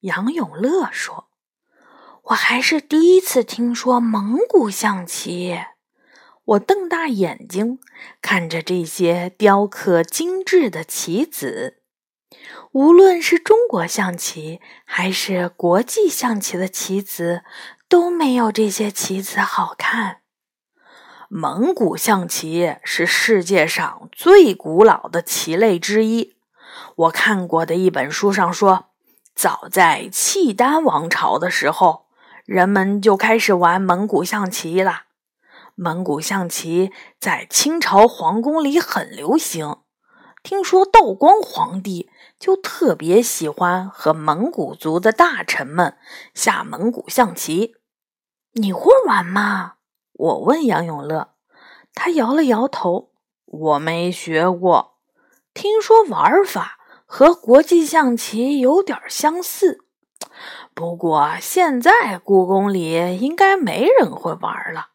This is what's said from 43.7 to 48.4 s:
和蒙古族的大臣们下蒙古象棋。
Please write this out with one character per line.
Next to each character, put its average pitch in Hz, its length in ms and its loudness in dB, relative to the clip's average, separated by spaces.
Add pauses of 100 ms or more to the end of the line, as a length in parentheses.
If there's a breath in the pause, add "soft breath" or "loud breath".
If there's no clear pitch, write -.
和 160 260 -2
蒙 160 360 -2
古 190 240 -6
族 160 260 -4
的 220 120 2
大 330 320 0
臣 - 220 -6
们 165 320 -2 (360 loud breath)
下 - 300 -4
蒙 226 280 -6
古 - 160 -12
象 233 280 0
棋。 185 400 -4 (840)